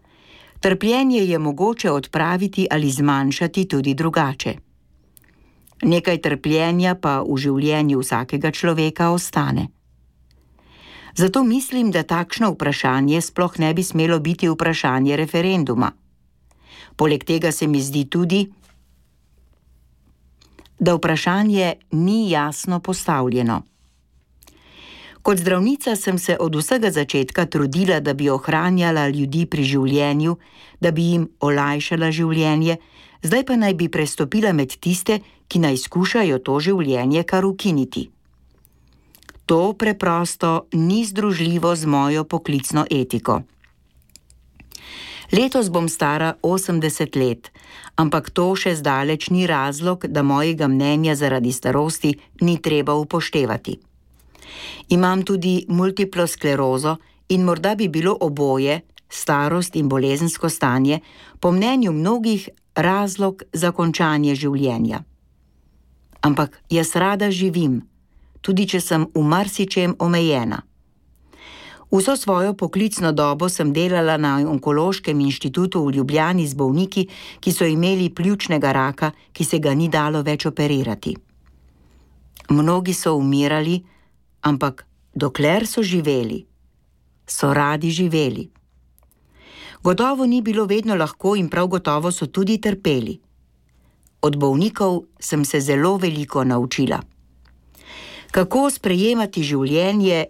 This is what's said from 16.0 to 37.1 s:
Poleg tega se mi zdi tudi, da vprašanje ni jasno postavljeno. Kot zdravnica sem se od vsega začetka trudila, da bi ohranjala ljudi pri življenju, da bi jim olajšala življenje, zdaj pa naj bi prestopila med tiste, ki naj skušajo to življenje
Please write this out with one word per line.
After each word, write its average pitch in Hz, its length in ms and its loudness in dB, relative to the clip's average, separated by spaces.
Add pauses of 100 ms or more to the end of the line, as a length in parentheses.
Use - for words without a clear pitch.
Poleg 151 280 2
tega 165 280 0
se 160 140 -2
mi 147 160 2
zdi 139 220 -2
tudi, 180 420 0 (2250)
da 170 160 2
vprašanje 180 800 0 (160)
ni 196 400 2
jasno 151 500 -2
postavljeno. 127 840 0 (1600)
Kot 202 160 2
zdravnica 196 580 0
sem 196 220 -2
se 175 220 0
od 160 160 0
vsega 220 340 0
začetka 147 560 0
trudila, 160 540 0
da 143 140 -2
bi 143 160 0
ohranjala 160 760 0
ljudi 147 380 -2
pri 147 180 -2
življenju, 143 720 0 (440)
da 175 100 2
bi 160 120 0 (100)
jim 165 160 0 (120)
olajšala 147 720 0
življenje, 160 640 0 (460)
zdaj 220 240 0
pa 254 100 0
naj 202 220 2
bi 165 100 0
prestopila 160 640 -2
med 143 300 0
tiste, 180 380 0 (260)
ki 170 160 0
naj 139 220 2
skušajo 185 580 0
to 135 180 0
življenje 151 600 0